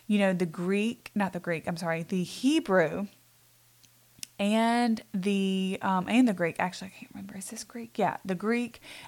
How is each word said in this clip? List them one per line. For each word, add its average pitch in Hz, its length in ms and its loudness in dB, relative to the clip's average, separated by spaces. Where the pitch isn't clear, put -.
you 208 140 2
know, 196 140 4
the 180 120 0
Greek, 196 680 -2
not 196 160 0
the 180 80 -8
Greek, 165 260 -4
I'm 170 120 -4
sorry, 165 260 -2
the 185 200 -2
Hebrew 190 840 2
and 226 640 2
the, 190 680 0
um, 185 280 0
and 247 180 6
the 208 60 2
Greek, 175 260 -2
actually, 185 340 -4
I - 60 -20
can't - 140 -20
remember. 196 240 -14
Is - 140 -12
this 220 120 -12
Greek? 233 340 -12
Yeah, 185 280 0
the 185 100 -2
Greek 233 460 -2